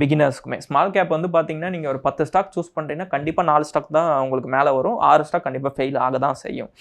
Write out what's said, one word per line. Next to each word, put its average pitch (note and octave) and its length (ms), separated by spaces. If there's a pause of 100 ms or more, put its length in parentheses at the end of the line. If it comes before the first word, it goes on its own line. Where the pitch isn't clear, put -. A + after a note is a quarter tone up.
பிகினர்ஸ்க்குமே. C#3 640
ஸ்மால் E3 300
கேப் F#3 200
வந்து E3 200
பாத்தீங்கன்னா D#3+ 380
நீங்க D#3 180
ஒரு C3 140
பத்து C#3+ 240
ஸ்டாக் F#3+ 260
சூஸ் E3+ 220
பண்றீங்கன்னா D#3 360
கண்டிப்பா D3+ 360
நாலு D3+ 200
ஸ்டாக் - 280
தான் E3 120 (140)
உங்களுக்கு C3 320
மேல C#3 220
வரும், G3+ 200 (120)
ஆறு D3+ 180
ஸ்டாக் - 200
கண்டிப்பா C3+ 280
ஃபெயில் C3+ 300
ஆக C3 200
தான் C3+ 180
செய்யும். B2+ 260 (120)